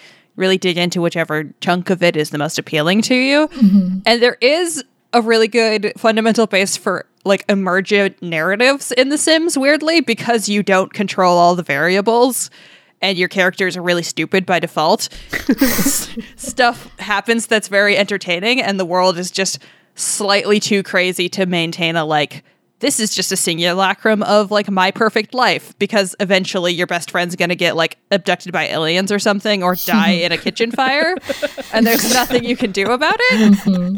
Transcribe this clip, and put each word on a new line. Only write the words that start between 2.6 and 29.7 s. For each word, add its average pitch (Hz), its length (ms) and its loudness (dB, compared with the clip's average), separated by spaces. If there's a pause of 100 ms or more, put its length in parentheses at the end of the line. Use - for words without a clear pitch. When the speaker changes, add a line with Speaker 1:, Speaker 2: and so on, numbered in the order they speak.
Speaker 1:
to 254 140 0
you. 277 340 2
Speaker 2:
Mm-hmm. 190 560 2
Speaker 1:
And 233 160 2
there 240 180 2
is 311 440 0 (280)
a 233 100 4
really 226 280 2
good 214 480 0
fundamental 220 500 2
base 190 300 0
for, - 280 -4 (200)
like, 196 240 0
emergent 196 720 0
narratives 202 720 0
in 262 160 2
The 302 80 0
Sims, 320 400 0
weirdly, 302 420 2
because 233 480 0
you 208 160 0
don't 190 300 0
control 185 440 2
all 175 180 6
the 175 80 -4
variables, 202 840 0 (520)
and 185 160 0
your 180 120 0
characters 185 460 0
are 180 60 -10
really 175 220 0
stupid 180 420 -2
by 180 140 0
default. 165 500 0 (220)
<laughs> - 180 -4
S-, - 680 0 (200)
stuff 247 520 -2 (120)
happens 214 480 -2
that's 214 200 0
very 202 300 2
entertaining, 202 640 -2
and 196 180 -2
the 185 60 -2
world 180 320 2
is 180 140 -8
just - 280 -4 (360)
slightly 208 640 0
too 196 240 0
crazy 180 460 -2
to 190 180 -2
maintain 170 480 -2
a, 160 100 -2
like, 151 380 -2 (360)
this 277 200 -2
is 214 160 -4
just - 160 -4
a 185 40 -4
simulacrum 185 880 0
of, 202 280 2
like, 208 180 0
my 190 220 2
perfect 220 420 -2
life, 233 460 0
because 202 400 -2
eventually 185 540 0
your 175 140 -2
best 175 240 -6
friend's 175 240 -4
gonna 175 200 -2
get, 170 200 0
like, 165 220 -2 (140)
abducted 180 400 -2
by 165 160 -2
aliens 170 440 0
or 208 80 0
something, 202 440 0
or 180 120 0